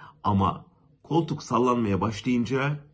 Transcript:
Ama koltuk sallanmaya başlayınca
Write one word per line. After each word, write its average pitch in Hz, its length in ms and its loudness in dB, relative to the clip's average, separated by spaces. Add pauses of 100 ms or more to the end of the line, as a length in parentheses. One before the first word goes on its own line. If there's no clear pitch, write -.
(240)
Ama 95 400 2 (380)
koltuk 156 400 -2
sallanmaya 117 580 0
başlayınca 127 920 -2